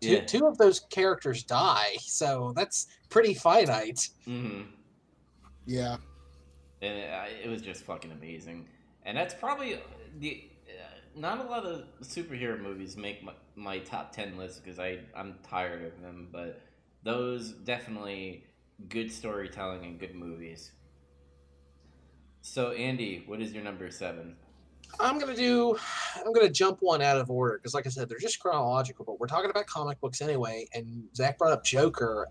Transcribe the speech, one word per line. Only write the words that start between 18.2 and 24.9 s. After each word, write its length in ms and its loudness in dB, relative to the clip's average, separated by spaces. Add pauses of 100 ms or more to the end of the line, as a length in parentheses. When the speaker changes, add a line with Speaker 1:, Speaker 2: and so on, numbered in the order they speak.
Speaker 2:
good 220 -4
storytelling 760 -8
and 120 -14
good 160 -12
movies. 560 -14 (1700)
So, 300 -2
Andy, 540 -4
what 140 -8
is 120 -6
your 120 -10
number 260 -10
seven? 460 -10 (640)